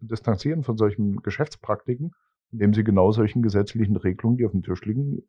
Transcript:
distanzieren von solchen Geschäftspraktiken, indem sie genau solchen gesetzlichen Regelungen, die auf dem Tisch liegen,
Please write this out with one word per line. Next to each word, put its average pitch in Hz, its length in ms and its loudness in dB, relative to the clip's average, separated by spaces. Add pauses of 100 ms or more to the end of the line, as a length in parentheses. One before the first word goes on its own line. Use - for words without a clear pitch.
distanzieren 120 600 -4
von 117 120 -4
solchen 104 480 0
Geschäftspraktiken, 127 880 -6 (400)
indem 104 220 4
sie 107 100 2
genau 98 280 6
solchen 110 300 2
gesetzlichen 104 540 0
Regelungen, 104 420 0
die 120 80 0
auf 98 60 0
dem 95 100 -2
Tisch 90 240 -6
liegen, 135 440 -4